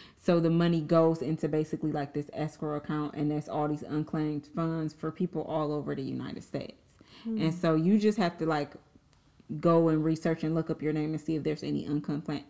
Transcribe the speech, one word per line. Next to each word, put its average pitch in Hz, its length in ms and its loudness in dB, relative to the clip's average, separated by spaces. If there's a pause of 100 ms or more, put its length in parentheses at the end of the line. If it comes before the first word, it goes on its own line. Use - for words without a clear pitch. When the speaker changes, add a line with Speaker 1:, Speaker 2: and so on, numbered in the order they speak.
(220)
Speaker 1:
so 175 180 4
the 165 100 4
money 170 320 4
goes 165 400 4
into 160 280 -2
basically, 156 420 -2
like, 143 220 -4
this 147 200 -6
escrow 151 440 -4
account, 151 380 -4
and 151 160 0
that's 151 180 -4
all 151 180 -2
these 151 160 -4
unclaimed 151 720 -4
funds 165 380 -2
for 160 180 -6
people 170 320 -2
all 151 300 -2
over 147 220 -4
the 143 80 -6
United 127 400 -8
States. - 320 -8 (520)
Speaker 2:
Mm. 220 140 -2
Speaker 1:
And 160 120 2
so 170 220 2
you 175 240 4
just 208 180 2
have 170 200 0
to, 160 80 -4
like, 151 280 -2 (880)
go 165 300 6
and 156 160 4
research 160 380 0
and 160 120 0
look 160 140 0
up 156 120 -4
your 151 120 0
name 156 180 -2
and 156 80 -4
see 160 160 -2
if 143 80 -2
there's 151 200 -2
any 143 220 -4
unclaim-, 147 640 -4